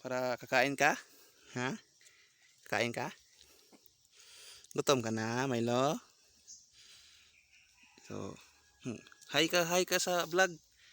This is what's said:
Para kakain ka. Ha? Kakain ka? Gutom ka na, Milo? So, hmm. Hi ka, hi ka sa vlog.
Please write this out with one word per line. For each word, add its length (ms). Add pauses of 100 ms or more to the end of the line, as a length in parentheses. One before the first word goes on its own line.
Para 320
kakain 400
ka. 160 (640)
Ha? 160 (920)
Kakain 280
ka? 160 (1700)
Gutom 240
ka 80
na, 400
Milo? 480 (2000)
So, 320 (480)
hmm. 160 (320)
Hi 160
ka, 160
hi 200
ka 120
sa 320
vlog. 240 (400)